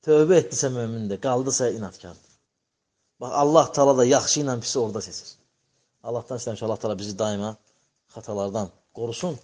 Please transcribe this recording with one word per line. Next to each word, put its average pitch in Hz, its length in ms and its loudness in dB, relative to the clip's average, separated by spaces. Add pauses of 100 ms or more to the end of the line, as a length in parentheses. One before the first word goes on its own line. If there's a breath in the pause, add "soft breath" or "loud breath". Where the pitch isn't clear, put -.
Tövbə 156 340 6
etdisə - 320 -4
mömindir, 113 500 -4
qaldısa 131 480 0
inatkardır. 95 600 -12 (920)
Bax, 123 100 -8 (120)
Allah 151 280 6
Taala 139 260 6
da 123 80 6
yaxşı 139 360 2
ilə 131 180 -4
pisi 123 200 -4
orada 107 220 -4
seçir. - 340 -16 (680)
Allahdan 120 380 -8
istəyirəm 110 180 -8
ki, 113 80 -6
Allah 107 140 -4
Taala 104 180 -4
bizi 104 200 -10
daima 107 340 -4 (600)
xətalardan 101 580 -6 (240)
qorusun. 120 460 -8